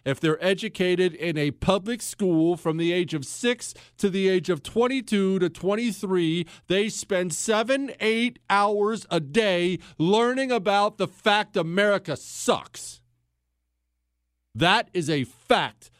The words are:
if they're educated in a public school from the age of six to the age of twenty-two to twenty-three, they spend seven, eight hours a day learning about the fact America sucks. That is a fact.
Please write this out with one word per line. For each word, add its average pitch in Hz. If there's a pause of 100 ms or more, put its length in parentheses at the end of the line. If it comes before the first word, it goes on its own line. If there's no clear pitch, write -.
if 135
they're 156
educated 180
in 160
a 147
public 202
school 170
from 160
the 170
age 175
of 143
six - (240)
to 202
the 190
age 180
of 160
twenty-two 220
to 180
twenty-three, 185 (220)
they 202
spend 185
seven, 226
eight 226 (100)
hours 208
a 170
day 175 (180)
learning 240
about 208
the 185
fact 208
America 185
sucks. - (1600)
That 185
is 160
a 139
fact. -